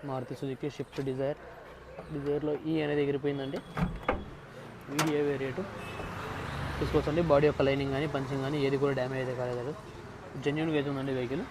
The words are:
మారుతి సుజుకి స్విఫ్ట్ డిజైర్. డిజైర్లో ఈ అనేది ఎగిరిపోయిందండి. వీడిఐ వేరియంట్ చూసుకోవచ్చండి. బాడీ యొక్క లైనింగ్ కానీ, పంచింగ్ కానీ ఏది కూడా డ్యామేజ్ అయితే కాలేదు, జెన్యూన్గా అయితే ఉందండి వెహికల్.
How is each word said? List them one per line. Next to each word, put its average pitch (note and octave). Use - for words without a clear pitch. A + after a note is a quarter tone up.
మారుతి C3
సుజుకి C#3
స్విఫ్ట్ -
డిజైర్. C3+
డిజైర్లో D3
ఈ D#3+
అనేది D3
ఎగిరిపోయిందండి. C#3
వీడిఐ D3
వేరియంట్ C3+
చూసుకోవచ్చండి. D3+
బాడీ C#3+
యొక్క C#3+
లైనింగ్ C#3
కానీ, D3
పంచింగ్ C3+
కానీ C#3+
ఏది C3+
కూడా C#3
డ్యామేజ్ C3
అయితే B2+
కాలేదు, B2
జెన్యూన్గా D#3
అయితే C#3
ఉందండి C3+
వెహికల్. C3